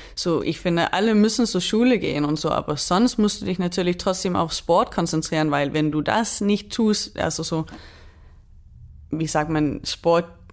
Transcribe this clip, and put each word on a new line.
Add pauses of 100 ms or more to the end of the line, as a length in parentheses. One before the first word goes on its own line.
(160)
So,
ich
finde,
alle
müssen
zur
Schule
gehen
und
so,
aber
sonst
musst
du
dich
natürlich
trotzdem
auf
Sport
konzentrieren,
weil
wenn
du
das
nicht
tust,
also
so, (1400)
wie
sagt
man,
Sport (280)